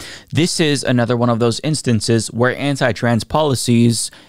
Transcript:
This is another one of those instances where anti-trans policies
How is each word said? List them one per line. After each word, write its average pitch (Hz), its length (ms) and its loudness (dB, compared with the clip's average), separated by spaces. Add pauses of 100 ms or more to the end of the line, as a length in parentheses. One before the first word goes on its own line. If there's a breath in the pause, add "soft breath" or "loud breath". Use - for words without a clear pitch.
(300 loud breath)
This 160 300 0
is 147 240 0
another 120 320 0
one 120 140 0
of 117 80 0
those 117 260 0
instances 120 640 0
where 120 280 0
anti-trans 123 680 -2
policies 120 840 0 (180 loud breath)